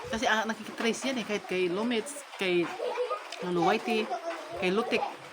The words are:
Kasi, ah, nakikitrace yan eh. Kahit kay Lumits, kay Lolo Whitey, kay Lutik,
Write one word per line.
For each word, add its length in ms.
Kasi, 160
ah, 160
nakikitrace 680
yan 100
eh. 40
Kahit 240
kay 240
Lumits, 500
kay 320
Lolo 320
Whitey, 320
kay 100
Lutik, 320